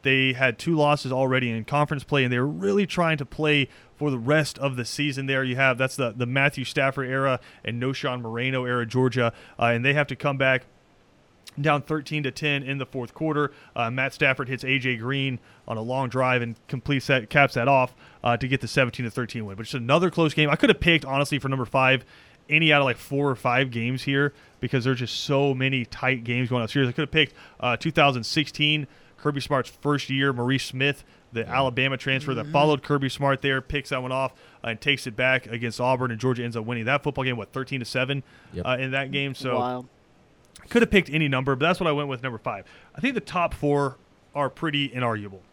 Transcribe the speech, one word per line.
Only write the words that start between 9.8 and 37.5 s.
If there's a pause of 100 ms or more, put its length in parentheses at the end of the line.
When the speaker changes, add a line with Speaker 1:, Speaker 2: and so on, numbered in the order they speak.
Speaker 1:
they
have
to
come
back (960)
down
thirteen
to
ten
in
the
fourth
quarter. (240)
Uh,
Matt
Stafford
hits
A
J
Green (280)
on
a
long
drive
and (120)
completes
that,
caps
that
off, (300)
uh,
to
get
the
seventeen
to
thirteen
win.
But
just
another
close
game.
I
could
have
picked,
honestly,
for
number
five, (440)
any
out
of,
like,
four
or
five
games
here (260)
because
there's
just
so
many
tight
games
going
on.
Seriously,
I
could
have
picked, (260)
uh,
two
thousand
sixteen, (300)
Kirby
Smart's
first
year,
Maurice
Smith, (300)
the
Speaker 2:
Yeah.
Speaker 1:
Alabama
transfer
that
Speaker 3:
Mm-hmm.
Speaker 1:
followed
Kirby
Smart
there,
picks
that
one
off, (300)
uh,
and
takes
it
back
against
Auburn,
and
Georgia
ends
up
winning
that
football
game,
what,